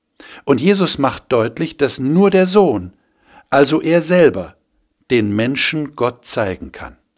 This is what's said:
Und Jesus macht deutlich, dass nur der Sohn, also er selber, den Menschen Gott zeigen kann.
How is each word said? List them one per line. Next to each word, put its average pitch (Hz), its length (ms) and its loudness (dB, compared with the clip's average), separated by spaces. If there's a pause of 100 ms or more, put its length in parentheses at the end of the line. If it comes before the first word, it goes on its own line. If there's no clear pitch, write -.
(460)
Und 135 120 2
Jesus 180 380 0
macht 135 320 -4
deutlich, 117 480 -2
dass 131 220 0
nur 165 320 2
der 185 160 2
Sohn, 156 480 0 (560)
also 139 320 2
er 165 180 0
selber, 147 560 2 (540)
den 104 260 0
Menschen 139 600 -4
Gott 123 280 -4
zeigen 98 480 -4
kann. - 240 -18 (220)